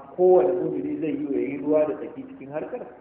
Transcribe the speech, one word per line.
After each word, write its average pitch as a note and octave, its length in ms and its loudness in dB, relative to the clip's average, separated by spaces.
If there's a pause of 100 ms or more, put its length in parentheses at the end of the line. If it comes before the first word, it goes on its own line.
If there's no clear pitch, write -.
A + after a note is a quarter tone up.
(180)
kowane F3+ 340 6
mu'mini D3 480 -4
zai C#3+ 160 -2
yi, C#3+ 160 -6
ya B2+ 80 0
yi C#3 180 -4
ruwa D3+ 300 2
da - 80 -4
tsaki - 320 -12
cikin C#3 240 -16
harkar? F#3 300 -8 (200)